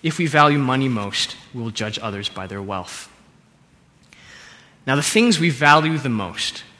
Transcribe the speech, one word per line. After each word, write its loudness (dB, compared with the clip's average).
If -2
we 0
value 4
money 0
most, -4
we -10
will -6
judge -6
others -8
by -10
their -10
wealth. -10
Now, 2
the 0
things 2
we 2
value 4
the -2
most -6